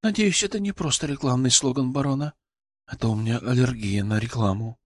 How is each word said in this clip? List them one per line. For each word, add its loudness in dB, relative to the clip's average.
Надеюсь, 2
это -2
не -4
просто -2
рекламный 2
слоган 2
барона, -2
а -10
то 0
у 2
меня 0
аллергия 0
на 0
рекламу. -2